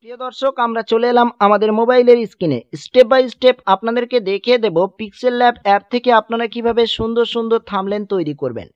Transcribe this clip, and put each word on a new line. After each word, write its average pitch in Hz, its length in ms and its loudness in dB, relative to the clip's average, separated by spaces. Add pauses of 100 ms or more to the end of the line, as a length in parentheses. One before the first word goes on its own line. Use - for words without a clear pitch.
প্রিয় 233 240 -20
দর্শক, 262 280 -4 (120)
আমরা 226 160 -4 (100)
চলে 233 220 0
এলাম 240 140 4 (180)
আমাদের 208 240 2 (100)
মোবাইলের 240 380 4 (140)
স্ক্রিনে। 143 280 -4 (240)
step 254 280 4
by 262 100 4 (120)
step 254 240 2 (160)
আপনাদেরকে 240 440 -4 (140)
দেখিয়ে 233 340 0
দেব 170 120 -2 (220)
পিক্সেল 240 400 -4
ল্যাব 240 160 2 (100)
অ্যাপ 202 160 2 (120)
থেকে 240 160 -2 (100)
আপনারা 233 340 -4
কিভাবে 233 300 -2 (140)
সুন্দর 226 280 -2 (100)
সুন্দর 226 240 -2 (100)
থাম্বনেল 202 340 -6 (100)
তৈরি 156 280 -4
করবেন। 113 340 -8